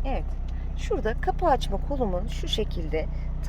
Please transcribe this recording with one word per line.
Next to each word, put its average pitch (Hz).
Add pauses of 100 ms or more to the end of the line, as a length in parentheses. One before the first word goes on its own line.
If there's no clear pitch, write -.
Evet. 254 (520)
Şurada 277
kapı 370
açma 240 (100)
kolumun 214
şu -
şekilde 156 (440)